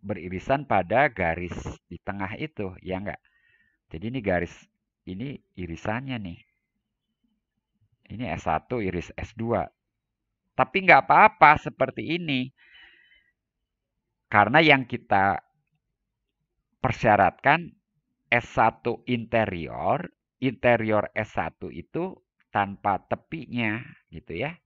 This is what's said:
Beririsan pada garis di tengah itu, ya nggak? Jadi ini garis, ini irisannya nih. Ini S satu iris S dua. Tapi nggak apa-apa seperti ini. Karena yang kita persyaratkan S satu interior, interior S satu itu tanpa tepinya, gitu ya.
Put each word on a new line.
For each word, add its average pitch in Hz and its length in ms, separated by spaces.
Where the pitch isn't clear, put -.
Beririsan 98 640
pada 113 480
garis 87 400
di - 160
tengah 98 400
itu, 104 400
ya 92 160
nggak? 98 240
Jadi 82 160
ini 131 160
garis, 87 240
ini 110 320
irisannya 107 640
nih. 90 220
Ini 101 240
S 90 160
satu 85 320
iris 87 320
S - 240
dua. 113 240
Tapi 196 320
nggak 143 160
apa-apa 156 560
seperti 131 560
ini. 139 320
Karena 104 340
yang 143 300
kita 98 480
persyaratkan 117 880
S - 300
satu 113 480
interior, 107 1040
interior 110 720
S - 240
satu 87 320
itu 160 480
tanpa 98 560
tepinya, 120 800
gitu 85 240
ya. 139 320